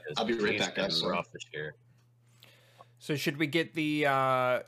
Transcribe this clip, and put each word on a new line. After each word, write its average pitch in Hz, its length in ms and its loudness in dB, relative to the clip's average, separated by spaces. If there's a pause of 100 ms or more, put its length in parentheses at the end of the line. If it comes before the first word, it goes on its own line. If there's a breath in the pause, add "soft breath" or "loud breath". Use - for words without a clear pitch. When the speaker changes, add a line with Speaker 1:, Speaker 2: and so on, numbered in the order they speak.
Speaker 1:
'cause 76 120 -8
Speaker 2:
I'll 113 80 -2
be 117 100 0
right 110 200 0
Speaker 1:
he's 101 120 0
Speaker 2:
back, - 80 -6
Speaker 1:
been 95 120 -2
Speaker 2:
guys. 85 120 0
Sorry. - 140 0
Speaker 1:
rough 87 200 -2
this - 120 -14 (100)
year. 76 220 -8 (1200 loud breath)
Speaker 3:
So - 160 -4
should 143 220 -2
we 160 100 0
get 156 280 0
the, 151 320 2
uh, 131 600 4